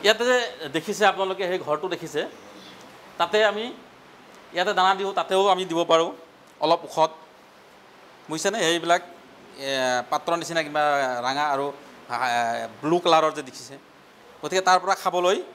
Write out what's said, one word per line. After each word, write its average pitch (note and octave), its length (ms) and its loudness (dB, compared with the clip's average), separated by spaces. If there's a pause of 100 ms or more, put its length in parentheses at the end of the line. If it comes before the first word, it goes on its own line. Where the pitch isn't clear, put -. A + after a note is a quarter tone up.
ইয়াতে A3 220 2
যে B3 120 4 (300)
দেখিছে E3 380 -2
আপোনালোকে, F#3+ 420 0
সেই F3+ 120 -2
ঘৰটো D3+ 280 -4
দেখিছে, D#3+ 400 -6 (920)
তাতে G#3 280 2
আমি G#3+ 280 -2 (800)
ইয়াতে F3+ 200 -2
দানা F#3 220 4
দিওঁ, G3 180 -4
তাতেও F#3+ 340 2
আমি F#3 180 2
দিব E3 180 -2
পাৰোঁ E3 280 4 (480)
অলপ E3 240 2
ওখত, D#3+ 280 0 (1200)
বুজিছেনে? F#3+ 300 -2
এইবিলাক, E3+ 420 2 (560)
এ, C#3 120 -8 (400)
পাত্ৰৰ E3+ 280 -2
নিচিনা E3 260 -4
কিবা D3+ 200 -2 (380)
ৰঙা C#3 280 -2
আৰু, C#3 240 -2 (360)
আ, B2 80 -4 (640)
blue E3 180 2
কালাৰৰ D#3+ 320 4
যে D3 100 -10
দেখিছে, C3 360 -16 (640)
গতিকে F3 200 -2
তাৰ F#3 180 6
পৰা F#3 160 0
খাবলৈ F3+ 480 0 (120)